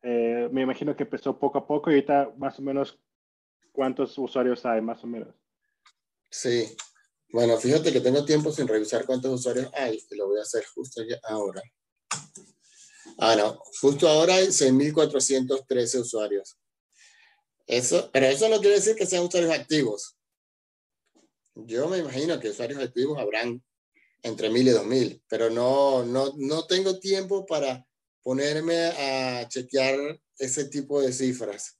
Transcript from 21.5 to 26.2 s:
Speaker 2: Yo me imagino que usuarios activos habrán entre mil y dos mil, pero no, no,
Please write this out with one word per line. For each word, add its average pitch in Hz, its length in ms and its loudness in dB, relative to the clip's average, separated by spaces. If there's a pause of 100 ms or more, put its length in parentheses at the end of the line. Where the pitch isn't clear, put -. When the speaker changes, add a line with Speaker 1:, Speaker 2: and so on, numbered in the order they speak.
Speaker 2:
Yo 117 340 -4
me 185 100 -2
imagino 147 420 -4
que 110 100 -6
usuarios 131 320 -6
activos 131 360 -2
habrán 117 440 -4 (600)
entre 110 280 -2
mil 123 160 4
y 127 40 8
dos 107 160 4
mil, 117 420 0
pero 113 220 0
no, 131 540 2
no, 131 320 -2